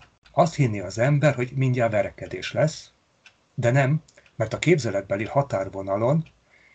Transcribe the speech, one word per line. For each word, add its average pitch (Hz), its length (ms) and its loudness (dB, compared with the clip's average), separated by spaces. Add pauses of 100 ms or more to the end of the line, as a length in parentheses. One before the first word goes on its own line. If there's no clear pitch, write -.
(320)
Azt 165 240 2
hinni 110 240 0
az 90 180 -10
ember, 143 380 4
hogy 127 200 -4
mindjárt 127 360 2
verekedés 92 600 -4
lesz, 151 400 -2 (640)
de 123 180 0
nem, 139 320 2 (320)
mert - 180 -4
a 104 60 -6
képzeletbeli 104 680 0
határvonalon 101 1000 0 (500)